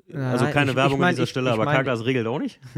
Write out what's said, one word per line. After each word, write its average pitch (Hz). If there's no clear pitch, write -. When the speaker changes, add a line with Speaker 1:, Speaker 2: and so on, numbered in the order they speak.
Speaker 1:
äh, 156
also 127
Speaker 2:
Nein, 147
Speaker 1:
keine 143
Speaker 2:
ich, 123
Speaker 1:
Werbung 135
Speaker 2:
ich 139
mein, -
Speaker 1:
an 175
dieser 127
Speaker 2:
ich, 120
Speaker 1:
Stelle, 127
Speaker 2:
ich 120
Speaker 1:
aber 110
Speaker 2:
mein, 147
Speaker 1:
Carglass 131
regelt 127
auch 127
nicht? 254